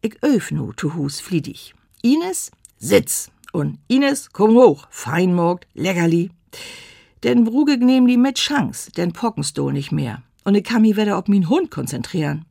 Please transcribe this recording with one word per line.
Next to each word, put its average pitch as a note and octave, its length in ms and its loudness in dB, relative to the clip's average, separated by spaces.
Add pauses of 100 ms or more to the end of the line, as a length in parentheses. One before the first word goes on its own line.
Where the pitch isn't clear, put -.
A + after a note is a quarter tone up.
Ich - 200 -6
öf B3+ 280 0
nu D3 220 -6
to D3+ 220 -6
Hus C#3+ 260 -6
fliedig. - 540 -8 (280)
"Ines, E4 480 -2 (280)
sitz!" - 520 0 (220)
und D3 340 -4
"Ines, C#4 460 0
komm A3 240 4
hoch, A#3 340 6
fein F3 440 0
mogt, F3 400 0
leckerli." E3+ 560 0 (920)
Denn A#3+ 220 4
bruge C#4 300 0
ich A#3+ 60 -2
nehm B3+ 260 4
die B3 100 4
mit C4 220 2
Chance, - 540 -4
denn F3 200 -2
Pockenstol C#3+ 640 -6
nicht C#3 180 -6
mehr. B2 300 -6 (220)
Und G3+ 100 2
ich G3+ 100 2
kann A#3 180 0
mich A3 140 4
wieder G#3 220 0
auf F#3+ 100 -6
min G3 220 2
Hund E4 200 0
konzentrieren. D3 800 -6